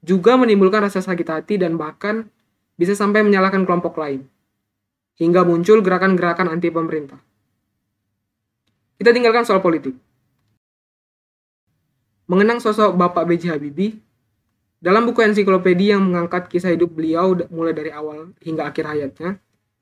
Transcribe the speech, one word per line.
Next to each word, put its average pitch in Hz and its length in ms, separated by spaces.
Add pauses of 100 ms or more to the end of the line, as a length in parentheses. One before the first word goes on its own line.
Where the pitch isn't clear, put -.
juga 185 320
menimbulkan 214 560
rasa 190 160
sakit 170 240
hati 165 320
dan 165 160
bahkan 202 560 (480)
bisa 196 160
sampai 208 240
menyalahkan 196 460
kelompok 175 340
lain, 139 240 (960)
hingga 175 240
muncul 175 400
gerakan-gerakan 180 640
anti 170 240
pemerintah. 156 480 (1800)
Kita 240 160
tinggalkan 233 320
soal 190 160
politik. 156 320 (2250)
Mengenang 208 320
sosok 214 400
Bapak 175 240
B 170 160
J 170 160
Habibie, 151 420 (840)
dalam 208 240
buku 233 160
ensiklopedia 196 720
yang 190 160
mengangkat 175 400
kisah 175 240
hidup 170 160
beliau 165 420
da-, 175 140
mulai 165 240
dari 156 160
awal 151 560
hingga 160 240
akhir 147 160
hayatnya, 151 560 (420)